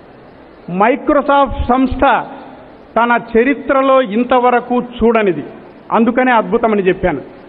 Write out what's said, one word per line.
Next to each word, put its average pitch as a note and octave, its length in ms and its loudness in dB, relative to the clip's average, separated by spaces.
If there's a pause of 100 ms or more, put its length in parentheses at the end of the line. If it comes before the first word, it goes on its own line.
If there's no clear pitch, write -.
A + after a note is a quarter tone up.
(800)
Microsoft C#4 760 0 (160)
సంస్థ C4 320 0 (960)
తన A#3+ 220 2 (200)
చరిత్రలో C4+ 640 2
ఇంతవరకు A#3+ 760 0
చూడనిది, A3 640 0 (480)
అందుకనే B3 400 2
అద్భుతమని G#3+ 500 0
చెప్పాను. F3 380 -2 (280)